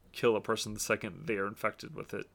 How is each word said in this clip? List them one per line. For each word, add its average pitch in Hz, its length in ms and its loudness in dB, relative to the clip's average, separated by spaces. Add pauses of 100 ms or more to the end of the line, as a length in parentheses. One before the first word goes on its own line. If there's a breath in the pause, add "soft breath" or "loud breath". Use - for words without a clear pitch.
(120)
kill 117 240 6
a 98 40 2
person 107 340 0
the 104 60 -4
second 107 460 -2
they 110 100 0
are 98 100 0
infected - 480 -4
with 104 180 -10
it. 104 220 -6